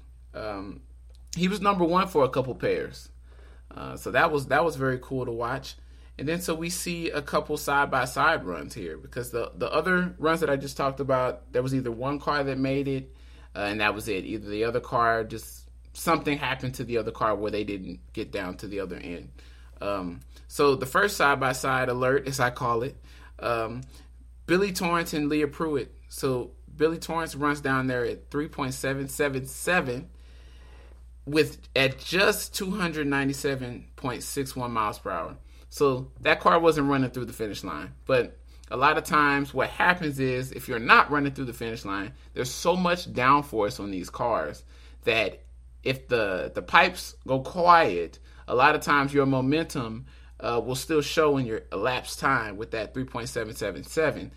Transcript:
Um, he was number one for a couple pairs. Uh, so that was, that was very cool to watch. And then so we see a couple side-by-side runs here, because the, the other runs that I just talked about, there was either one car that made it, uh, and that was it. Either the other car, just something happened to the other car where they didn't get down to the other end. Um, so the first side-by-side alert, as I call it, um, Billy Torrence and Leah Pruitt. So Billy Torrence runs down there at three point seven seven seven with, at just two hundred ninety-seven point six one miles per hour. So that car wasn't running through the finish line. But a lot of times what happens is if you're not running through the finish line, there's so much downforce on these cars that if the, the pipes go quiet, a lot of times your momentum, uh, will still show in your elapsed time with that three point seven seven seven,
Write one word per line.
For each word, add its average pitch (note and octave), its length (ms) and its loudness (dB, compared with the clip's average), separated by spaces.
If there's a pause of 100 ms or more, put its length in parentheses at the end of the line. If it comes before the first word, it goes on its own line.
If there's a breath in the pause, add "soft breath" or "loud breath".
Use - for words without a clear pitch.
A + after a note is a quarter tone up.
(340 soft breath)
Um, G2 480 -8 (540)
he F3 120 2
was G3 140 -2
number G3 240 4
one F3+ 220 4
for D3+ 160 4
a B2+ 60 4
couple B2+ 260 -2
pairs. - 540 -4 (600 soft breath)
Uh, C2 280 -12
so - 140 -8
that D3+ 200 4
was, C#3 160 0
that D3 180 4
was D#3+ 100 -2
very C3 240 -2
cool B2+ 260 -6
to A#2+ 60 -4
watch. A#2+ 440 -6 (420 soft breath)
And C3+ 100 -6
then E3+ 140 -2
so F3+ 140 -2
we E3 160 -4
see E3+ 400 -4
a D3 100 -4
couple D3+ 360 -2
side-by-side C#3 840 2
runs B2 300 -8
here, E2 240 -10
because - 320 -10
the, A#2 260 -4
the F2+ 160 -4
other F3+ 460 2
runs D#3+ 220 2
that D3 100 2
I C#3 60 2
just C3+ 220 -4
talked C3+ 220 0
about, B2+ 520 0
there B2+ 100 2
was C3+ 140 0
either B2 160 -2
one C3 280 -4
car D3 240 0
that C3+ 140 -4
made C3+ 300 0
it, C3+ 280 -4 (400 soft breath)
uh, F#2 40 -6
and G2+ 220 -2
that G#2 120 4
was A2 140 -8
it. F#2 180 -2
Either G2+ 220 -6
the G#2 160 -2
other A#2 160 0
car, A#2 440 2
just - 440 -12 (260)
something D3 440 0
happened C3 380 -4
to C3+ 80 -8
the A#2 140 -2
other A2 140 -2
car A2 240 0
where G#2 160 -2
they G#2+ 120 0
didn't G2 360 -8 (140)
get - 180 -6
down F#2 260 -6
to A2 100 -12
the G2 120 -6
other F2+ 160 -6
end. E2 340 -10 (520 soft breath)
Um, F#2 400 -6 (260 soft breath)
so C#3+ 280 4
the C3 100 -4
first G3+ 320 2
side-by-side C3 720 2
alert, B2+ 380 2
as C3+ 120 -4
I B2 120 2
call A#2 320 0
it, C#3 120 -8 (440 loud breath)
um, A2+ 420 -2 (640 loud breath)
Billy F#3 260 2
Torrence E3+ 420 0
and D3 160 0
Leah D3+ 180 2
Pruitt. C#3+ 480 -4 (140)
So B2+ 420 -2 (240)
Billy D#3+ 220 2
Torrence E3 380 -4
runs D3 260 0
down C3+ 260 2
there B2 180 0
at - 240 -6
three D3 180 -2
point C3+ 260 -4
seven C#3 340 -4
seven C3+ 400 -2
seven D#3+ 640 -2 (1160 soft breath)
with, D3+ 320 2 (180)
at - 220 2
just G3+ 560 2
two F#3+ 180 -2
hundred E3 360 0
ninety-seven C3+ 880 -2
point A#2+ 260 -6
six C3+ 340 -6
one B2 160 -4
miles G#2+ 280 -2
per G2 100 -8
hour. E2 280 -6 (320 soft breath)
So C3+ 420 2 (100)
that D#3 180 2
car F3+ 200 6
wasn't D3+ 300 4
running C3+ 200 2
through B2 160 -8
the A2 80 -10
finish G2+ 300 -6
line. D#2 300 -8 (120)
But B2+ 320 2 (320 soft breath)
a A2 80 -4
lot D3+ 200 4
of D#3 80 -2
times C#3+ 480 4
what B2+ 160 0
happens D#3+ 500 2
is C3 320 0
if - 160 -12
you're B2 100 -2
not F3+ 320 6
running C#3 220 0
through C3+ 140 -6
the A#2 80 -6
finish A2+ 300 -6
line, G2 300 -6 (200 soft breath)
there's C3 180 -4
so F3 240 0
much F3 360 0
downforce B2 680 4
on G2+ 100 -6
these F2+ 200 -6
cars G#2 540 -2 (420 soft breath)
that A2+ 360 0 (400)
if - 260 -4
the, G2 460 0
the G2+ 80 -6
pipes - 540 2 (100)
go C3 140 0
quiet, D3+ 800 4 (280 loud breath)
a - 60 -4
lot C#3 220 6
of D3 60 -2
times C#3+ 320 2
your C#3 120 4
momentum, C3 800 0 (340 soft breath)
uh, A2+ 240 -2
will C3 120 -4
still D3+ 260 0
show C#3+ 360 4
in C3 80 0
your A2 160 -4 (100)
elapsed A2+ 480 -4
time A#2+ 380 0
with A2+ 140 -10
that G#2+ 220 -4
three C3 120 -4
point B2 240 -8
seven A2+ 260 -6
seven G2+ 280 -6
seven, B2 540 -2